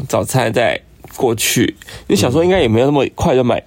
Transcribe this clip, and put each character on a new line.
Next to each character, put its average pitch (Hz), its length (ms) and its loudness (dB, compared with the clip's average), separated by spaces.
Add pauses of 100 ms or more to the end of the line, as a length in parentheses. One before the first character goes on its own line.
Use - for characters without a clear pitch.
早 104 160 0
餐 117 260 0
再 107 300 0 (380)
过 113 160 0
去。 - 420 -2 (300)
你 - 100 2
想 190 160 0
说 160 100 2
应 180 60 2
该 190 140 2
也 135 40 2
没 110 140 2
有 127 60 4
那 143 40 2
么 139 240 2
快 165 200 0
就 127 100 2
卖， 113 220 0